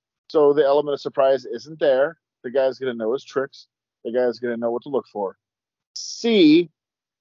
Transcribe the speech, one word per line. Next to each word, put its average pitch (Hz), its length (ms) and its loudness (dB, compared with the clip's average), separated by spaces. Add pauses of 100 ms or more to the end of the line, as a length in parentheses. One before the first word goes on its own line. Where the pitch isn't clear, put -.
(300)
so 147 220 4
the 143 120 2
element 143 300 0
of 131 60 -8
surprise 135 440 0
isn't 120 340 -12
there. 147 400 0 (240)
The 127 80 -12
guy's 131 280 0
gonna 131 160 -6
know 113 180 -4
his 139 120 -6
tricks. - 420 -8 (380)
The 117 80 -8
guy's 123 260 -2
gonna 120 180 -6
know 117 140 -4
what 117 140 -6
to 151 40 -16
look 131 240 -6
for. 101 240 -8 (580)
C, 175 760 2 (500)